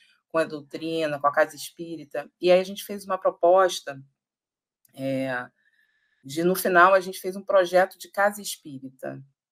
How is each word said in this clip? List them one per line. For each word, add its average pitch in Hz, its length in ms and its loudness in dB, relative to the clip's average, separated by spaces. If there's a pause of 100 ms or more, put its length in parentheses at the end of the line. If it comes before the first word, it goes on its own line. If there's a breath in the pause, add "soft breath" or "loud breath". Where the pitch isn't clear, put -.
(300 soft breath)
com 165 80 -2
a 160 60 2
doutrina, 151 760 -6
com 143 60 0
a 147 60 2
casa 151 220 0
espírita. 151 760 -12 (100)
E 175 100 4
aí 180 80 8
a 190 60 -2
gente 196 200 -12
fez 202 200 -12
uma 190 140 -4
proposta, 180 840 2 (920)
é, 131 520 -4 (800)
de, 147 180 -6
no 180 120 2
final, 185 400 4
a 190 60 4
gente 185 200 -10
fez 190 160 -8
um 202 60 -12
projeto 185 560 2
de - 100 -18
casa 208 320 -2
espírita. 135 800 -14 (300)